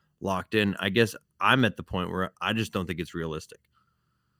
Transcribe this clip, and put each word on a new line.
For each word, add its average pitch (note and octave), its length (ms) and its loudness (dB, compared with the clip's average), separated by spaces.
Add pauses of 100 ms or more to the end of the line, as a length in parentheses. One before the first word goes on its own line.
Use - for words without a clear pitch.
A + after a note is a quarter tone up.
(220)
locked F#2 320 -4
in. G#2 260 2
I G2 100 0
guess A2 260 2 (260)
I'm A#2+ 240 6
at - 120 0
the - 60 -12
point F2+ 280 -4
where F#2 180 -2 (100)
I F#2+ 140 -2
just A2+ 180 -2
don't F#2+ 140 -2
think E2 140 -6
it's E2+ 160 -8
realistic. D#2+ 420 -6 (840)